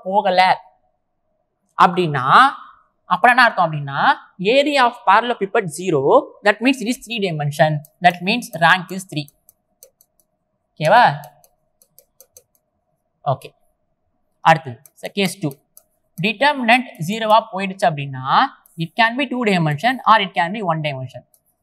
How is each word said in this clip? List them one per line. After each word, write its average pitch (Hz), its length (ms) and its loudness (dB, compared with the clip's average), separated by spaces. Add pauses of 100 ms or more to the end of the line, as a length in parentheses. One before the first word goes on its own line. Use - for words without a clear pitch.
போகல 185 540 2 (1200)
அப்படின்னா, 175 480 0 (800)
அப்புறம் 240 320 2
என்ன 254 60 6
அர்த்தம் 190 280 2
அப்படின்னா, 143 280 -8 (400)
area 277 400 0
of 233 140 2 (120)
parallelepiped 214 720 0
zero, 170 260 -2 (400)
that 208 160 0
means 262 220 0
it 202 60 -8
is 254 180 -6
three 233 140 -10
dimension, 156 580 -2 (240)
that 175 180 2
means 226 340 -4
rank 175 440 0
is 185 120 -12
three. 147 180 -10 (1500)
ஓகேவா? 165 420 2 (2000)
ஓகே, 143 300 -8 (880)
அடுத்தது 143 400 0 (200)
so, - 140 -12
case 196 260 -4
two. 143 100 -6 (680)
டிட்டர்மினன்ட் 247 640 0 (220)
ஜீரோவா 220 460 0
போயிடுச்சு 190 320 -4
அப்படின்னா, 143 600 0 (340)
it 170 220 -4
can 226 160 0
be 285 60 -4
two 247 200 -8
dimension 185 520 0 (100)
or 214 160 4
it 190 160 -8
can 170 140 -2
be 220 120 -8
one 160 180 -4
dimension. 131 420 -10 (400)